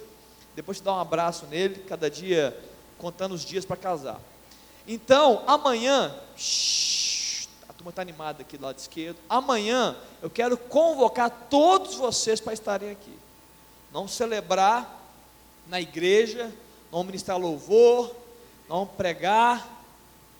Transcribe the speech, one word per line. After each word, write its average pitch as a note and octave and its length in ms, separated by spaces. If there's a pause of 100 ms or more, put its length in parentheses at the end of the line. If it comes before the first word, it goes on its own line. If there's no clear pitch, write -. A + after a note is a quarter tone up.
(560)
Depois F#3 220
você - 80
dá F#3+ 80
um F#3+ 60
abraço E3+ 480
nele, F#3 400
cada D#3+ 220
dia D3 480 (400)
contando F#3 360
os E3 100
dias F3+ 220
pra F#3 100
casar. C#3+ 460 (640)
Então, B3+ 580
amanhã, B3 720 (220)
shh, - 1120 (180)
a - 60
turma E3+ 180
tá F#3 100
animada D#3 400
aqui C3 160
do C3+ 80
lado C3+ 140
esquerdo. D#3+ 380 (120)
Amanhã A3+ 680 (240)
eu E3 80
quero A#3+ 280
convocar C4+ 720 (200)
todos F4 460
vocês A3+ 440
pra A3 140
estarem G#3 360
aqui. G#3 300 (720)
Não F3+ 160
celebrar G#3+ 960 (640)
na F3+ 140
igreja, G#3 720 (360)
não F3 140
ministrar F#3+ 340
louvor, G#3 800 (540)
não F3+ 180
pregar, G3+ 960 (560)